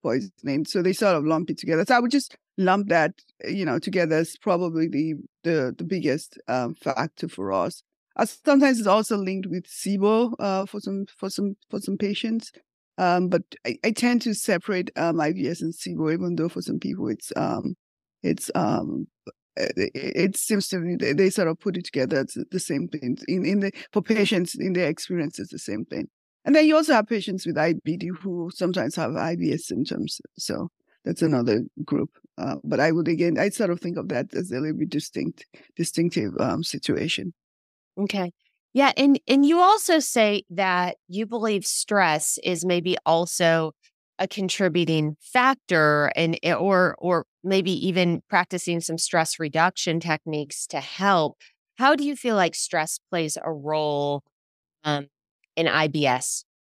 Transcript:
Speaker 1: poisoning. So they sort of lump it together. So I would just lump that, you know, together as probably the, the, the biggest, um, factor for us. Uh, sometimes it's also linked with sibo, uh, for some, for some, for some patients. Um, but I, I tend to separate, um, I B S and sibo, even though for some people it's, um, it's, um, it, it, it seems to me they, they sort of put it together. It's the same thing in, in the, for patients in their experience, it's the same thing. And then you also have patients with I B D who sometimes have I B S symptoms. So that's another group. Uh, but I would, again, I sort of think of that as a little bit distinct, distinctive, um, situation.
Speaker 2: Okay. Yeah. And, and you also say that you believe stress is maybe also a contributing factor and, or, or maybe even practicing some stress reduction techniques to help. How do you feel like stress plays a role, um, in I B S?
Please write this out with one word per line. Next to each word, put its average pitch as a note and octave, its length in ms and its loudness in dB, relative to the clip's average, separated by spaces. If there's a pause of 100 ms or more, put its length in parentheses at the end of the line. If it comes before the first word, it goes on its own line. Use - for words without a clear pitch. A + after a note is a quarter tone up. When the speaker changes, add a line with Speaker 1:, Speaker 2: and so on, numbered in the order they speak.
Speaker 1:
poisoning. C3+ 640 -4
So F#3 160 -2
they F#3 100 2
sort G3 240 2
of D3 80 0
lump D#3+ 260 0
it - 80 -4
together. D#3+ 300 0
So B3+ 80 4
I A#3+ 60 4
would A#3+ 100 0
just - 240 0 (220)
lump F#3+ 320 2
that, E3 240 4 (340)
you F#3 160 -4
know, D#3+ 160 0
together E3 380 0
as D#3+ 180 -2
probably E3+ 540 0
the, D#3 240 -2 (320)
the, D#3 320 0
the - 80 -8
biggest, D#3 520 -2 (120)
um, B2 260 -2
factor D3 540 -6
for F#2+ 240 -6
us. G2 300 -2 (340)
Uh, A3+ 80 2
sometimes C4+ 540 2
it's G#3 100 0
also G#3+ 260 4
linked F#3+ 320 -4
with F3 200 -6
sibo, G#3+ 720 2
uh, F#3+ 280 -2
for G3+ 160 -10
some, G3 240 -6 (120)
for F#3+ 120 -8
some, G3+ 260 -4 (140)
for G#3 100 -6
some G3 180 -4
patients. A3 540 -4 (460)
Um, F3+ 320 2
but F3+ 140 2 (220)
I, B2 200 -4
I A3 60 2
tend A#3+ 320 2
to A3+ 100 0
separate, F#3 640 -2
um, E3 240 0
I D3+ 100 2
B E3+ 160 -2
S E3+ 140 -4
and E3 120 -4
sibo, D#3 380 -4
even F3 240 -2
though E3 140 0
for - 120 -8
some - 180 -4
people - 280 -4
it's, - 300 -6
um, - 400 -4 (500)
it's, - 280 -2
um, - 520 -2 (480)
it, - 400 -2
it, C3 200 -6
it F#3+ 220 0
seems G3+ 300 -2
to F#3+ 120 -4
me F3 160 -2
they, - 180 0
they F#3+ 160 4
sort F#3 180 0
of E3 120 -2
put F#3 180 -4
it F3+ 80 -8
together. C3+ 360 0
It's - 160 -6 (140)
the F#3 80 -2
same E3+ 280 -4
thing B2+ 300 -6 (100)
in, F3+ 180 0
in G3 160 2
the, G3 100 -2 (200)
for G#3 100 0
patients G3+ 540 2
in F#3 180 -2
their F3 160 2
experience, D#3 500 -4
it's - 120 -10
the - 80 -12
same G#2 260 -8
thing. - 220 -8 (380)
And C#4 100 4
then D#4 100 8
you D#4 100 6
also D#4 180 4
have G#3+ 140 4
patients G3 380 -4
with D#3+ 120 -2
I D#3 260 2
B E3 140 -2
D F3 140 -6 (100)
who F3 320 -6
sometimes F3 420 -2
have D3 200 -2
I E3 200 -2
B E3+ 160 0
S D#3+ 140 -4
symptoms. - 560 -6 (160)
So - 320 -6 (340)
that's - 180 -4
another B2 420 2 (200)
group. - 280 -2 (260)
Uh, - 260 -6
but - 160 -2
I D#3 120 4
would, D#3+ 160 0
again, E3+ 320 0
I F#3+ 100 2
sort G3 220 -2
of F3 80 -4
think F3 180 -6
of D#3 120 -6
that C#3+ 240 -4
as F3+ 180 -4
a B2 80 -4
little D#3 180 -4
bit - 120 -2
distinct, - 560 -6 (300)
distinctive, E3 640 -2
um, B2 240 -2
situation. E3 720 -4 (640)
Speaker 2:
Okay. F#3+ 340 -4 (420)
Yeah. C4+ 220 4
And, C#4 320 6
and C#4 180 6
you E4 140 6
also F#4 400 6
say G#3+ 520 2
that F3+ 460 0 (100)
you G3+ 180 -4
believe G#3+ 400 -2
stress E3+ 800 2
is E3+ 200 0
maybe F3 320 2 (100)
also E3 680 2 (460)
a F#3+ 80 -2
contributing E3 920 0
factor D#3 960 2
and, E3 280 0
or, F3 560 2
or E3+ 260 0 (180)
maybe F#3+ 280 2 (160)
even F3 420 2
practicing F3 520 0
some E3 160 -6
stress - 420 0
reduction D#3+ 600 0
techniques D3+ 680 -4
to D#3 120 -6
help. F3+ 580 2 (400)
How C4+ 180 4
do C#4+ 80 -2
you C#4+ 120 -2
feel A#3+ 200 -2
like F3 200 2
stress - 440 -4 (100)
plays E3 340 -2
a E3 80 -4
role, D3 720 -2 (600)
um, D3 240 -2 (480)
in E3 120 2
I D#3 200 2
B D3 180 0
S? B2+ 380 0 (360)